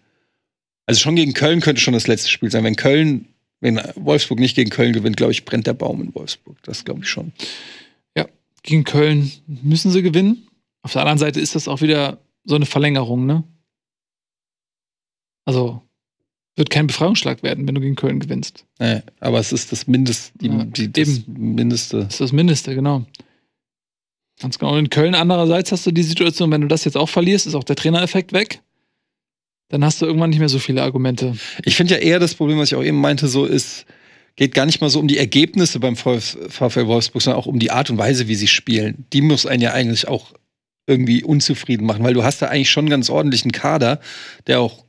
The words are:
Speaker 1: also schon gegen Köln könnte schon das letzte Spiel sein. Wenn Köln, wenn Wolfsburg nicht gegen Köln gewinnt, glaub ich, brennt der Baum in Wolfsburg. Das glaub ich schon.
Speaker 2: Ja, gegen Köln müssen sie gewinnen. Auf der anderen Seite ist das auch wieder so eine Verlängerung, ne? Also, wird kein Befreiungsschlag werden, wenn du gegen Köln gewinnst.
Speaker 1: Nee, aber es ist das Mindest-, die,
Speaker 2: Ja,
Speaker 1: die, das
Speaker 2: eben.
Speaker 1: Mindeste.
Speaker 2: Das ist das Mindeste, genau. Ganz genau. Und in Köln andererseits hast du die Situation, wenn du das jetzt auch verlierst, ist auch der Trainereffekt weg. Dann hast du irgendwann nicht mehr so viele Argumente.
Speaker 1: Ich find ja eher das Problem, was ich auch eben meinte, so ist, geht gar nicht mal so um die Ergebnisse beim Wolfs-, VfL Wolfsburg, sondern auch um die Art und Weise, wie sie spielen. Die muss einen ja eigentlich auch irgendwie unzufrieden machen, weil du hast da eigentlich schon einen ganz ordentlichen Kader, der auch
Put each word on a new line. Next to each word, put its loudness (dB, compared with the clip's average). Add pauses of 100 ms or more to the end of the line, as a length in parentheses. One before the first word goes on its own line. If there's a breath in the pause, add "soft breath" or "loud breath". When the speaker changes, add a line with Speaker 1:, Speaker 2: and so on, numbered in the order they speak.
(840)
Speaker 1:
also 2
schon 0
gegen 2
Köln 2
könnte 2
schon 2
das 0
letzte 0
Spiel -2
sein. 0
Wenn 0
Köln, 2 (320)
wenn 0 (160)
Wolfsburg 0
nicht 0
gegen 2
Köln 2
gewinnt, 0
glaub 2
ich, -6
brennt -4
der 0
Baum -6
in -10
Wolfsburg. -14
Das -14
glaub -10
ich -10
schon. -8 (840 loud breath)
Speaker 2:
Ja, -4 (360)
gegen 2
Köln 2 (160)
müssen 0
sie 4
gewinnen. 2 (360)
Auf -14
der -2
anderen 2
Seite 0
ist -4
das -4
auch -6
wieder 0 (260)
so 0
eine 2
Verlängerung, 0
ne? 0 (2000)
Also, -2 (720)
wird 0
kein 2
Befreiungsschlag -2
werden, -4
wenn -2
du -2
gegen -2
Köln -2
gewinnst. -8 (140)
Speaker 1:
Nee, 0 (180)
aber 0
es -4
ist -6
das -6
Mindest-, 0 (100)
die, -2
Speaker 2:
Ja, -2
Speaker 1:
die, -6
das 0 (120)
Speaker 2:
eben. -6
Speaker 1:
Mindeste. -2
Speaker 2:
Das -4
ist -8
das 0
Mindeste, 2
genau. 0 (1400 loud breath)
Ganz -6
genau. -2
Und 0
in 0
Köln 2
andererseits 2
hast -2
du 2
die 2
Situation, 0
wenn 2
du 0
das 0
jetzt 0
auch 0
verlierst, 2
ist -4
auch -4
der -2
Trainereffekt 0
weg. -2 (1080)
Dann 0
hast 2
du 2
irgendwann 2
nicht 4
mehr 2
so 0
viele -2
Argumente. -2 (280 loud breath)
Speaker 1:
Ich 0
find 2
ja 4
eher 2
das 0
Problem, 0
was 0
ich -2
auch 0
eben 2
meinte, 2
so 0
ist, -4 (500 soft breath)
geht 0
gar 2
nicht 0
mal 2
so 2
um 2
die 4
Ergebnisse 2
beim 0
Wolfs-, -4 (120)
VfL -2
Wolfsburg, 0
sondern 0
auch -6
um -2
die 0
Art 0
und -2
Weise, 0
wie 0
sie -2
spielen. -2
Die 2
muss 4
einen 0
ja 0
eigentlich -2
auch -6 (540)
irgendwie 2
unzufrieden 0
machen, 0
weil 2
du 2
hast 0
da 0
eigentlich 0
schon 2
einen 2
ganz 0
ordentlichen 0
Kader, 0 (460 loud breath)
der 2
auch -4